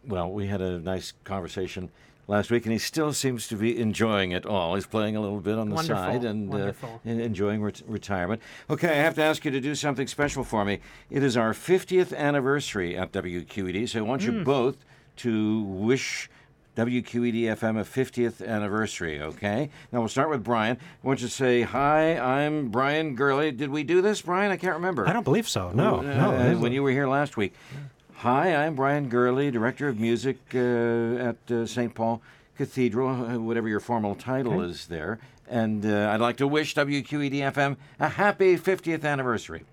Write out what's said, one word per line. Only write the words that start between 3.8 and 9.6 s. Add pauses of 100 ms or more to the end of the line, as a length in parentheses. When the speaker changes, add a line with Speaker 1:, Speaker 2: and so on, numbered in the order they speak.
Speaker 1:
it
all.
He's
playing
a
little
bit
on
the
Speaker 2:
Wonderful,
Speaker 1:
side
and,
uh,
Speaker 2:
wonderful.
Speaker 1:
en-,
enjoying
ret-,
retirement. (280)
Okay,
I
have
to
ask
you
to
do